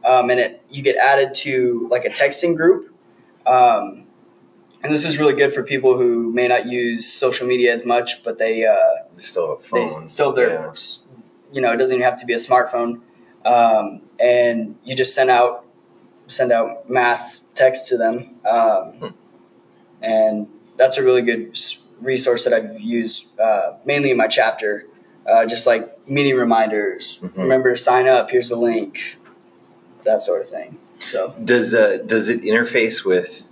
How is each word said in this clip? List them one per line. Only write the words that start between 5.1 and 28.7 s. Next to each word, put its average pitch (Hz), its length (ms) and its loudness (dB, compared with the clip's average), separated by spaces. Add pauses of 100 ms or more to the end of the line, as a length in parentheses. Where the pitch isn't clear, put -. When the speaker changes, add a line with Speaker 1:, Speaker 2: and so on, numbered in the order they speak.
Speaker 1:
really 147 140 2
good 143 200 0
for 131 100 -4
people 127 340 2
who 117 360 0
may 123 140 0
not 120 180 2
use 120 460 -4
social 127 360 -4
media 120 260 2
as 113 120 -6
much, 120 380 -2
but 110 160 -8
they, 113 260 -2
uh, 107 100 4 (400)
Speaker 2:
They 87 60 -20
still 82 360 -6
have - 40 -20 (100)
Speaker 1:
they 113 160 0
Speaker 2:
phones. - 240 -10
Speaker 1:
still 143 220 0
their, 120 160 2
Speaker 2:
Yeah. 80 240 -6 (800)
Speaker 1:
you 135 100 -4
know, 117 120 2
it 117 40 -2
doesn't 131 180 0
even 123 80 0
have 123 160 0
to - 60 -18
be 120 80 -2
a 117 40 0
smartphone. 120 640 0 (420)
Um, 113 580 2 (180)
and 120 640 2
you 131 120 -12
just 127 200 -2
send 131 160 2
out, 120 340 2 (600)
send 123 240 -2
out 113 380 -2
mass 120 500 -2 (160)
text 131 320 2
to 127 100 -2
them. 117 380 -4 (100)
Um, 110 480 0
Speaker 2:
Hmm. - 140 -14 (960)
Speaker 1:
and 110 460 0 (300)
that's 131 200 4
a 135 60 0
really 127 200 4
good 113 300 -4
s-, - 280 -8 (200)
resource 123 440 -2
that 127 80 2
I've 110 260 -4
used, 113 460 -6 (140)
uh, 104 340 0 (120)
mainly 143 260 0
in 123 60 2
my 110 100 2
chapter, 110 580 -2 (400)
uh, 113 220 4
just, 120 180 -4
like, - 420 -2
meeting 139 280 0
reminders, 110 880 0
Speaker 2:
Mm-hmm. 92 180 -10
Speaker 1:
remember 131 300 2
to 120 60 -2
sign 127 300 2
up, 123 220 4
here's 123 200 0
the 120 60 -2
link, 113 640 -4 (840)